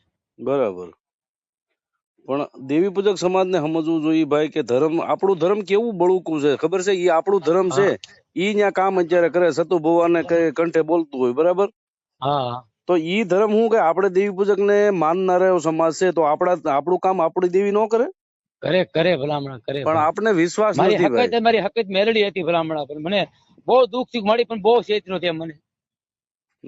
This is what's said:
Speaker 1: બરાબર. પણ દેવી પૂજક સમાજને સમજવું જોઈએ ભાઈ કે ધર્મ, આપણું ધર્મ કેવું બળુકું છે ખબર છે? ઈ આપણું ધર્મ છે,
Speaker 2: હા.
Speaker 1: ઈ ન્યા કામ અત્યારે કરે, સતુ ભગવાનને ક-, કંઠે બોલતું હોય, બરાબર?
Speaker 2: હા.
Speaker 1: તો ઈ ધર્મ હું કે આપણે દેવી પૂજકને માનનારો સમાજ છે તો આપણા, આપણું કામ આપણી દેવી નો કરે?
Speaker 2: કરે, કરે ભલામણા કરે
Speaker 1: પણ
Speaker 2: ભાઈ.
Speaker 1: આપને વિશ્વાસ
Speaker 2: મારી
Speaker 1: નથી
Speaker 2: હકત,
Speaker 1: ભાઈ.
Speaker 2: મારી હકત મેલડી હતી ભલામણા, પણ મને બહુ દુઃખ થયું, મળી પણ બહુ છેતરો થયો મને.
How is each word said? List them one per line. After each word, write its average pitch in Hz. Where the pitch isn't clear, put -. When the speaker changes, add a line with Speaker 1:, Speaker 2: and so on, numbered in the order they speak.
Speaker 1:
બરાબર. 113
પણ 139
દેવી 160
પૂજક 190
સમાજને 185
સમજવું 160
જોઈએ 160
ભાઈ 147
કે 151
ધર્મ, 147
આપણું 180
ધર્મ 208
કેવું 202
બળુકું 170
છે 143
ખબર 180
છે? 196
ઈ 180
આપણું 180
ધર્મ 180
છે, 185
Speaker 2:
હા. 117
Speaker 1:
ઈ 202
ન્યા 202
કામ 190
અત્યારે 170
કરે, 170
સતુ 165
ભગવાનને 170
ક-, 165
કંઠે 165
બોલતું 156
હોય, 123
બરાબર? 175
Speaker 2:
હા. 127
Speaker 1:
તો 175
ઈ 180
ધર્મ 202
હું 220
કે 226
આપણે 180
દેવી 190
પૂજકને 202
માનનારો 180
સમાજ 160
છે 185
તો 160
આપણા, 170
આપણું 170
કામ 190
આપણી 180
દેવી 196
નો 214
કરે? 233
Speaker 2:
કરે, 180
કરે 165
ભલામણા 139
કરે 139
Speaker 1:
પણ 156
Speaker 2:
ભાઈ. 156
Speaker 1:
આપને 202
વિશ્વાસ 180
Speaker 2:
મારી 202
Speaker 1:
નથી 175
Speaker 2:
હકત, 247
Speaker 1:
ભાઈ. 233
Speaker 2:
મારી 226
હકત 202
મેલડી 208
હતી 185
ભલામણા, 160
પણ 151
મને 175
બહુ 240
દુઃખ 233
થયું, 214
મળી 233
પણ 226
બહુ 220
છેતરો 190
થયો 170
મને. 160